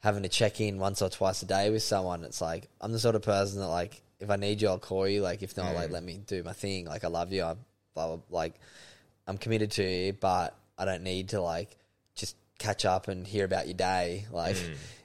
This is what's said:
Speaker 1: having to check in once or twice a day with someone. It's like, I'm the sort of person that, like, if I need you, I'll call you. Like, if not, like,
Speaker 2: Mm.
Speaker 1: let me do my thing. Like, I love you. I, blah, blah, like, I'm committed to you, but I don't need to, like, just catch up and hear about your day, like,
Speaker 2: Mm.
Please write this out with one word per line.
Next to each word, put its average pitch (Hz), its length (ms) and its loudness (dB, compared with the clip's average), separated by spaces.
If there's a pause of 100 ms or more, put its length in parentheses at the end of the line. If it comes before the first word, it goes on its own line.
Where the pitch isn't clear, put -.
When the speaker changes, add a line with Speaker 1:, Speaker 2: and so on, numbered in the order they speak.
Speaker 1:
having 101 220 2
to 95 80 -2
check - 300 4
in 101 180 0
once 98 240 0
or 95 80 2
twice 95 320 2
a 90 40 -8
day 98 240 4
with 110 120 2
someone. 90 420 0
It's - 160 -10
like, 82 280 -4 (120)
I'm 110 120 -4
the 113 60 0
sort 113 160 4
of 107 80 2
person 101 380 2
that, 92 80 -2
like, 87 340 -2 (160)
if 101 120 -6
I 101 60 4
need 101 260 0
you, 104 60 6
I'll 92 100 2
call 95 280 0
you. 101 140 4
Like, 95 220 -2
if 92 140 -10
not, 90 180 -2
like, 85 160 -2
Speaker 2:
Mm. - 20 -4
Speaker 1:
let 85 100 -4
me 87 140 -10
do 98 260 -4
my 85 120 -8
thing. 95 320 -4
Like, 78 180 -6
I 87 40 -2
love 85 220 -2
you. 95 140 0
I, 82 100 -2 (400)
blah, 82 220 -2
blah, 82 40 -14 (100)
like, 82 240 0 (720)
I'm 98 100 -4
committed 107 360 2
to 98 120 2
you, 92 300 0
but 90 420 2 (220)
I 95 80 -2
don't 92 180 0
need 92 240 -2
to, 98 140 0
like, 85 340 -4 (400)
just - 180 -8 (240)
catch 104 260 0
up 95 220 2
and 92 200 -6
hear 98 180 0
about 92 240 0
your 92 80 -6
day, 92 560 0
like, 85 240 0
Speaker 2:
Mm. 85 180 -4 (300)